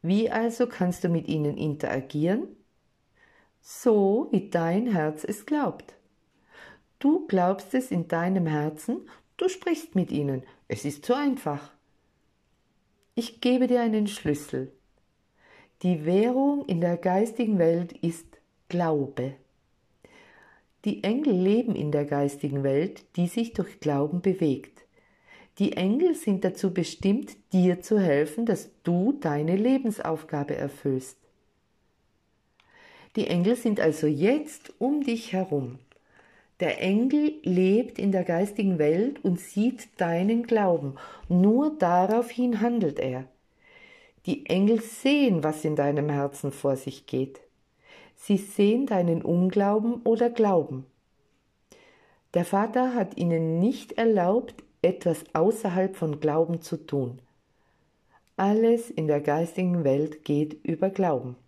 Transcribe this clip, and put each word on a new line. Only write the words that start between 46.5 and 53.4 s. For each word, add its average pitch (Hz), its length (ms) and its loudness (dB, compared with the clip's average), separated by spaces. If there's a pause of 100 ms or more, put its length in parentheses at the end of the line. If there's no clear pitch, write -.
vor 139 240 0
sich - 280 -12
geht. 131 360 -6 (800)
Sie 202 140 2
sehen 208 500 0
deinen 175 360 0
Unglauben 202 800 2
oder 226 280 2
Glauben. 175 560 0 (1500)
Der 175 100 2
Vater 214 500 0
hat 202 240 -4
ihnen 165 440 0